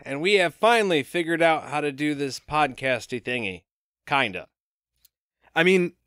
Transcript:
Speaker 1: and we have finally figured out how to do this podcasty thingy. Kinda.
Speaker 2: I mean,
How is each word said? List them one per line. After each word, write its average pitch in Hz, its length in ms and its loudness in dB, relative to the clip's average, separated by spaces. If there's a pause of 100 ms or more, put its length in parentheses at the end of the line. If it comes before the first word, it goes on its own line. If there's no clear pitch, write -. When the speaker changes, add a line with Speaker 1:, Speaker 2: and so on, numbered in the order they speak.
Speaker 1:
and 139 180 -8
we 196 140 2
have 175 180 2
finally 208 500 2
figured 165 380 -2
out 165 280 4
how 147 120 -4
to 147 100 -2
do 147 220 -2
this 139 260 -8
podcasty 131 800 -4
thingy. 110 420 -8 (420)
Kinda. 110 420 -2 (1080)
Speaker 2:
I 165 80 2
mean, 180 300 2 (140)